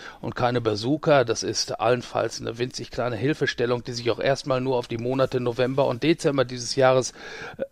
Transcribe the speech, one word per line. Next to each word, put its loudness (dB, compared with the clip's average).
und -8
keine 0
Bazooka. 2
Das -2
ist -4
allenfalls 0
eine -8
winzig -6
kleine -4
Hilfestellung, 0
die -8
sich -2
auch -2
erstmal 0
nur 0
auf -4
die -4
Monate 0
November 2
und -2
Dezember 2
dieses -6
Jahres, 6